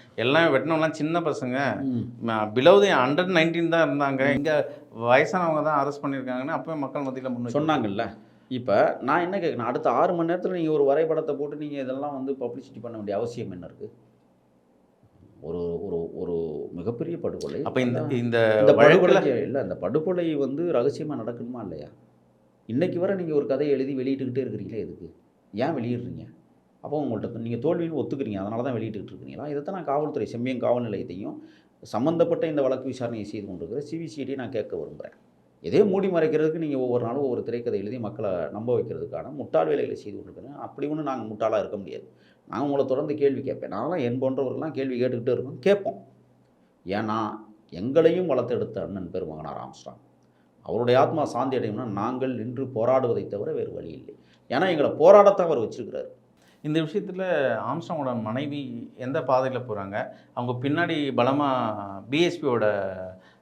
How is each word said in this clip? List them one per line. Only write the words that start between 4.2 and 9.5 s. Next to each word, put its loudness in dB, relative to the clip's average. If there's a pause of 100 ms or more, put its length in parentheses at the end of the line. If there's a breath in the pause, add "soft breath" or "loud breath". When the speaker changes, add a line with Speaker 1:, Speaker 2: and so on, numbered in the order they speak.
Speaker 2:
ம். 2
Speaker 1:
இங்க 0 (240 loud breath)
வயசானவங்க 4
தான் 2
அரெஸ்ட் -8
பண்ணியிருக்காங்கன்னு -4
அப்பவே -6
மக்கள் -4
மத்தியில -6
முன்வைக்க -2
Speaker 2:
சொன்னாங்கல்ல. 0 (320 soft breath)
இப்ப 2
நான் 2
என்ன -2
கேட்குறேன், -2